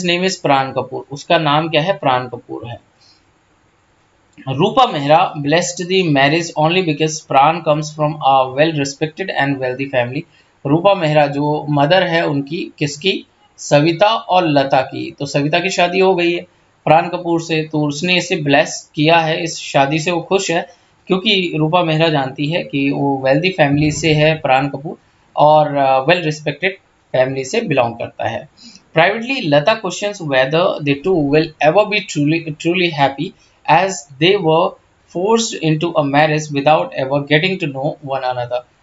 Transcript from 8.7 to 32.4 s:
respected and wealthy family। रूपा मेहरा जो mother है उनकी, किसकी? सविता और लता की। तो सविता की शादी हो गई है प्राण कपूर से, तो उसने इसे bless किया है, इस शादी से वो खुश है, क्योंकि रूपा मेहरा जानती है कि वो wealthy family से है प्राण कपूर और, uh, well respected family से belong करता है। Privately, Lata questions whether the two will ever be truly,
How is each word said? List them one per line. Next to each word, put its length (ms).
respected 520
and 160
wealthy 360
family। 260
रूपा 280
मेहरा 320
जो 440
mother 320
है 240
उनकी, 520
किसकी? 480
सविता 560
और 340
लता 320
की। 380
तो 80
सविता 320
की 120
शादी 300
हो 140
गई 180
है 80
प्राण 240
कपूर 320
से, 320
तो 160
उसने 280
इसे 200
bless 580
किया 240
है, 260
इस 140
शादी 400
से 120
वो 100
खुश 300
है, 300
क्योंकि 500
रूपा 260
मेहरा 260
जानती 380
है 160
कि 280
वो 280
wealthy 320
family 400
से 240
है 200
प्राण 340
कपूर 280
और, 400
uh, 280
well 180
respected 460
family 320
से 160
belong 340
करता 340
है। 200
Privately, 380
Lata 220
questions 420
whether 600
the 60
two 100
will 300
ever 180
be 120
truly, 440